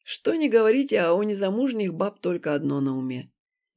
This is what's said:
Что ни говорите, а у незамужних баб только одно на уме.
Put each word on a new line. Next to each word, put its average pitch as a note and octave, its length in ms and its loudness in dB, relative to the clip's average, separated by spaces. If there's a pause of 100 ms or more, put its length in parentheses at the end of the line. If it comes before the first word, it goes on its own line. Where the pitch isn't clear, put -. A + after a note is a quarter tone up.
Что - 260 -2
ни D#4 120 0
говорите, A3+ 540 4
а E3+ 120 4
у G3 100 2
незамужних G#3 720 -2
баб G3 280 -6
только E3+ 320 -2
одно C#3+ 260 -2
на C3+ 180 -2
уме. B2+ 340 -8 (460)